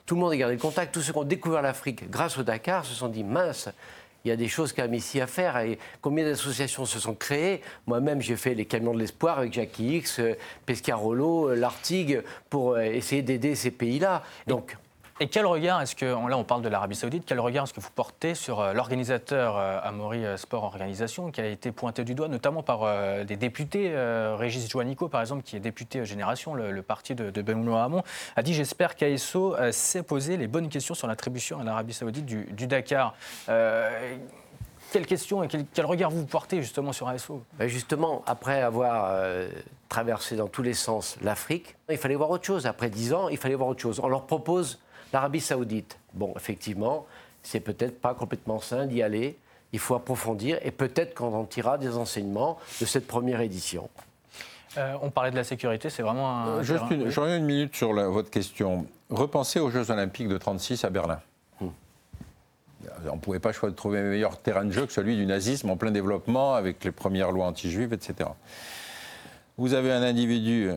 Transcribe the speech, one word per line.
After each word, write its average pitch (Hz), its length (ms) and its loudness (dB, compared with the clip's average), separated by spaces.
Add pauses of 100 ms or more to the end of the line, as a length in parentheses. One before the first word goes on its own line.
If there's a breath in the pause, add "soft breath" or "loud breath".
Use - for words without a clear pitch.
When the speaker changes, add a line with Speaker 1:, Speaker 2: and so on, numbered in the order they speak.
Speaker 1:
Tout 170 100 0
le 175 40 4
monde 175 140 4
a - 20 4
gardé 123 200 2
le 117 60 -6
contact. 160 320 0
Tous 170 80 0
ceux 151 120 -2
qui 151 40 -2
ont 147 60 2
découvert 160 380 2
l'Afrique 127 500 -2
grâce 147 260 0
au 131 60 -2
Dakar 127 400 0
se 123 100 -8
sont 123 140 -4
dit, « 110 160 -4
Mince, 143 460 0 (560 loud breath)
il - 20 2
y 117 40 4
a 113 40 2
des 117 140 0
choses 156 240 0
quand 139 80 -2
même 120 120 0
ici 120 280 0
à 127 40 2
faire. » 165 340 0
Et 113 200 0 (220 loud breath)
combien 156 240 2
d'associations 135 580 0
se 110 160 -2
sont 107 160 -2
créées ? 160 460 0 (260 loud breath)
Moi-même, 139 320 2
j'ai 117 160 0
fait 127 200 0
les 107 100 0
Camions 117 280 2
de 113 60 0
l'Espoir 151 400 0
avec 117 140 0
Jackie 117 420 0
X, 147 240 -2
euh, 113 160 2 (300 loud breath)
Pescarolo, 127 840 2
euh, 123 80 4
l'Artigue, 139 640 0 (280 loud breath)
pour, 123 240 2
euh, 117 80 4
essayer 123 400 2
d'aider 131 340 2
ces 123 160 0
pays-là. 147 500 2 (260 loud breath)
Donc, - 280 -2 (440)
Speaker 2:
Et 151 100 0
quel 214 180 4
regard 170 340 4
est-ce 131 140 -4
que, 127 180 0
on, 120 140 0
là 131 100 2
on 113 60 0
parle 120 180 2
de 113 80 0
l'Arabie 101 260 0
Saoudite, 147 300 -2
quel 127 140 0
regard 123 240 2
est-ce 135 100 -6
que - 60 -12
vous - 100 -12
portez 160 460 -2
sur, 110 240 -2
euh, 98 140 2
l'organisateur, 123 840 2
euh, 95 240 0
Amaury, 104 420 -4
euh, 98 140 -2
Sport 110 260 -4
Organisation, 101 680 -4
qui 120 100 -4
a 110 60 -2
été 107 240 -4
pointé 120 320 -4
du 120 100 -4
doigt 156 140 -2
notamment 143 340 0
par, 117 220 0
euh, 101 400 0
des 101 120 -4
députés, 151 600 -2
euh, 113 420 2
Régis 117 320 -2
Juanico 131 380 -2
par 139 140 0
exemple, 131 200 -4
qui - 140 -12
est 101 40 -6
député, 117 420 -6
euh, 110 40 -2
Génération, 104 480 -4
le, 110 180 -2
le 95 120 -4
parti - 320 -4
de, 107 160 -4
de 104 100 -2
Benoît 113 420 2
Hamon, 165 200 2 (320 loud breath)
a 120 80 4
dit : « 165 120 2
J'espère 151 400 2
qu'A 147 140 4
S 139 260 0
O, 190 200 4
euh, 123 160 4
sait - 320 0
poser 151 340 0
les 131 80 0
bonnes 156 240 0
questions 143 240 -4
sur 135 140 -4
l'attribution 127 520 -4
à 123 40 -4
l'Arabie 113 300 -2
Saoudite 127 320 -4
du, 110 260 -4
du 107 160 -4
Dakar. » 131 480 2 (340 loud breath)
Euh, 113 680 4 (760)
quelle 185 160 4
question 190 340 2
et 156 60 0
quel, 147 260 -2
quel 156 120 4
regard 170 260 2
vous 160 160 -2
portez 160 340 0
justement 139 320 -2
sur 123 140 -6
A 127 80 0
S 123 160 -8
O ? 135 100 -8 (160)
Speaker 1:
Ben 110 100 0
justement, 143 600 0
après 131 340 2
avoir, 117 520 2
euh, 92 360 0 (400)
traversé 117 460 -2
dans 107 120 0
tous - 140 -4
les 120 140 0
sens - 480 -2
l'Afrique, 123 520 -2 (140)
il 156 80 0
fallait 135 180 2
voir 151 140 2
autre 175 160 0
chose. 175 220 0
Après 113 240 0
dix 117 220 0
ans, 180 160 2
il 147 80 -2
fallait 135 180 0
voir 131 140 0
autre 127 120 -4
chose. 113 220 -2
On 131 60 0
leur 135 180 0
propose 160 520 0 (340 loud breath)
l'Arabie 143 260 2
Saoudite. 113 580 -2 (160)
Bon, 98 220 -2
effectivement, 110 680 -4 (360 loud breath)
c'est - 200 -2
peut-être 120 400 -4
pas 123 120 2
complètement 110 460 -4
sain 131 260 -2
d'y 120 160 0
aller. 113 360 0 (340 soft breath)
Il 110 80 -4
faut - 160 2
approfondir 113 680 -2
et 143 80 -2
peut-être 165 440 0
qu'on 117 180 -2
en 110 120 0
tirera 123 320 2
des 127 180 -2
enseignements 113 640 0 (240 loud breath)
de 113 40 2
cette 123 220 0
première 120 320 2
édition. 92 500 -4 (880 loud breath)
Speaker 2:
Euh, 135 240 -2
on 143 80 -2
parlait 127 220 2
de 127 60 0
la 123 80 2
sécurité, 120 440 0
c'est 120 140 -4
vraiment 131 260 2
un 117 180 0
Speaker 3:
Euh, 113 160 0
juste 147 160 2
Speaker 2:
terrain, 190 120 -2
Speaker 3:
une, 143 120 2
Speaker 2:
oui. 113 80 2
Speaker 3:
je 147 100 0
reviens 170 160 2
une 156 80 2
minute 143 300 2
sur 110 180 2
la, 101 140 4
votre 101 220 2
question. 92 560 0 (240)
Repensez 143 520 2
aux 135 80 4
Jeux 117 220 0
Olympiques 101 360 0
de 95 100 2
trente-six 101 460 -2
à - 60 0
Berlin. 85 320 0 (400)
Speaker 1:
Hmm. 90 80 -4 (1400)
Speaker 3:
On 71 60 -4
ne 80 60 -6
pouvait 92 180 -2
pas 104 140 2
choi-, 104 180 -2
trouver 101 280 0
un 101 100 2
meilleur 104 280 2
terrain 101 280 2
de 101 60 0
jeu 127 140 2
que - 60 -8
celui 107 240 2
du 101 100 2
nazisme 98 440 2
en 92 80 2
plein 110 140 0
développement, 104 640 2
avec 95 300 0
les 92 80 0
premières 95 400 2
lois 92 140 2
anti-juives, 92 480 -2
et 104 80 0
cetera. - 340 -4 (1200 loud breath)
Vous 127 160 2
avez 131 180 4
un 123 120 4
individu, 117 720 4